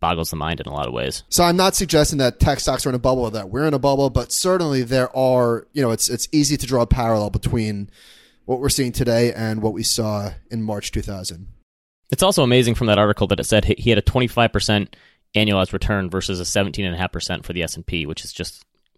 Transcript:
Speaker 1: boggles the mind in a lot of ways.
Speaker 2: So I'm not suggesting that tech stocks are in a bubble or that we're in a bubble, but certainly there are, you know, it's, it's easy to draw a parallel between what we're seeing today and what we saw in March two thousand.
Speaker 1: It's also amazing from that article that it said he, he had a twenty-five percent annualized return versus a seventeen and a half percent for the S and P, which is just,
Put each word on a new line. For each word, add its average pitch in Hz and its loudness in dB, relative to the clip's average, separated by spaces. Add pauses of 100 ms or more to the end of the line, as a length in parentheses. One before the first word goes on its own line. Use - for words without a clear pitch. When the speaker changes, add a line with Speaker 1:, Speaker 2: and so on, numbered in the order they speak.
Speaker 1:
boggles 82 -2
the 80 -6
mind 78 -4
in - -12
a 67 -10
lot 71 -4
of 62 -8
ways. 65 -6
Speaker 2:
So 180 2
I'm 175 2
not 190 2
suggesting 151 2
that 127 0
tech 139 2
stocks 131 -2
are 139 0
in 127 0
a 123 -2
bubble 127 2
or 110 -2
that 101 -10
we're 135 0
in 151 2
a 139 0
bubble, 135 2
but 120 -2
certainly 170 0
there 127 0
are, 123 2
you 143 0
know, 117 2
it's, - 0
it's - -4
easy 147 4
to 139 -6
draw 120 2
a 117 2
parallel 113 2
between 107 -4 (540)
what 123 -2
we're 139 0
seeing 127 0
today 120 2
and 110 -4
what 107 0
we 98 -6
saw 104 -2 (200)
in 113 -4
March 107 -6
two 107 -2
thousand. 92 -10 (600)
Speaker 1:
It's 147 -2
also 185 4
amazing 120 4
from 123 0
that 104 6
article 104 4
that 92 0
it - -6
said 104 4
he, - 2
he 120 2
had 107 4
a 104 4
twenty-five 120 2
percent 104 0 (400)
annualized 104 2
return 98 -2
versus 92 -4
a 87 -6
seventeen 98 -2
and 90 -4
a 85 -6
half 90 -2
percent 90 -6
for - -8
the 85 -4
S 82 -4
and 85 -12
P, 82 -4
which 78 -8
is - -14
just, - -10 (340)